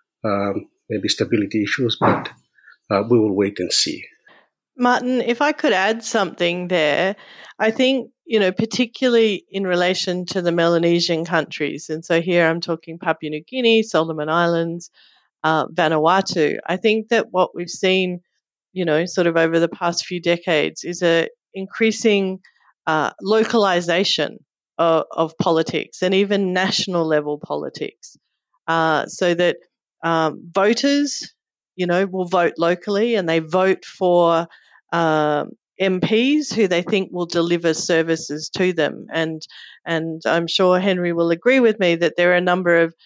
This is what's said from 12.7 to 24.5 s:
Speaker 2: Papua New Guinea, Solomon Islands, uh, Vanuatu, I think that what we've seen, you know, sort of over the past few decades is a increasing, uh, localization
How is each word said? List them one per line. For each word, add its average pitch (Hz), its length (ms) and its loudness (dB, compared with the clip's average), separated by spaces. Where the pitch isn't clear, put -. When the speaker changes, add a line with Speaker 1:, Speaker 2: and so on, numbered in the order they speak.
Speaker 2:
Papua 160 300 -4
New 151 140 -8
Guinea, 226 400 2
Solomon 160 440 -2
Islands, 170 640 0
uh, 160 240 0
Vanuatu, 160 960 0
I 180 120 -4
think 220 320 -2
that 226 200 0
what 185 260 0
we've 175 140 -8
seen, 185 520 -2
you 185 100 -4
know, 160 220 2
sort 175 220 0
of 165 100 0
over 165 220 2
the 165 100 2
past 175 360 -4
few 180 140 -6
decades 170 640 0
is 175 200 -8
a 165 260 2
increasing, 196 880 0
uh, 156 240 0
localization 190 1200 0